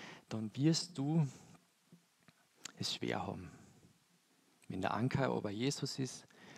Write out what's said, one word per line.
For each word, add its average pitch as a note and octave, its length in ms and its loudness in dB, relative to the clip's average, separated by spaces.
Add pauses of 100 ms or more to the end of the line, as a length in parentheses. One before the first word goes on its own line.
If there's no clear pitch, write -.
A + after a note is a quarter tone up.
(300)
dann A2 260 -2
wirst D3+ 440 4
du D3+ 260 4 (1500)
es - 160 -4
schwer A#2 320 -2
haben. F#2+ 240 -6 (1200)
Wenn F#2 140 -2
der - 120 2
Anker B2+ 380 2
aber G#2+ 180 0
Jesus B2+ 480 -2
ist, - 300 -4 (300)